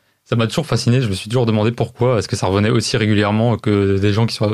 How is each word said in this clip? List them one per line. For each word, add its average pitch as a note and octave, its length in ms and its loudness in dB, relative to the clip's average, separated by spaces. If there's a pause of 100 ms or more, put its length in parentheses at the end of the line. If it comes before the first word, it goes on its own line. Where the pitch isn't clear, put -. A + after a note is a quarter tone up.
(240)
ça - 140 -4
m'a A2+ 100 0
toujours D3+ 180 -4
fasciné, B2 360 0
je A2+ 80 -2
me F#2+ 40 -2
suis F#2+ 160 -10
toujours B2 160 0
demandé A2 260 0
pourquoi A#2+ 480 -2
est-ce - 100 -4
que G2+ 80 -6
ça - 100 -2
revenait G#2 220 2
aussi B2 280 0
régulièrement G#2+ 600 2
que G2 400 2
des G2+ 160 2
gens A2+ 120 2
qui A2 100 -4
sont G#2+ 180 0